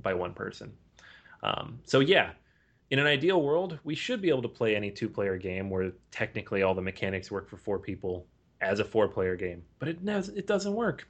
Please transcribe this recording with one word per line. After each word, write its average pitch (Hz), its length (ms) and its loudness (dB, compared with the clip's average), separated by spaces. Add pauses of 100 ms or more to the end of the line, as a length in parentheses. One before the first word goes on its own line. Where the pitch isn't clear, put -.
by 95 120 2
one 90 180 -2
person. 104 400 -10 (720)
Um, - 420 -4
so - 160 4
yeah, 139 300 6 (600)
in 135 80 2
an 143 80 4
ideal 151 360 4
world, 160 420 0
we 147 100 -4
should 233 280 -4
be 180 80 4
able 131 120 4
to 117 60 -2
play 110 260 2
any 104 160 0
two-player 98 460 -2
game 95 320 -4
where 95 240 0 (180)
technically 101 520 -2
all 95 120 4
the 92 60 0
mechanics 95 500 -4
work 98 200 -6
for 98 80 -14
four 101 200 -4
people 92 480 -6 (360)
as 98 180 2
a 104 40 0
four-player 95 520 2
game, 87 260 -6 (160)
but 139 100 -4
it 170 160 -6
does, 202 260 -2
it 202 160 -8
doesn't 202 280 0
work 208 360 -2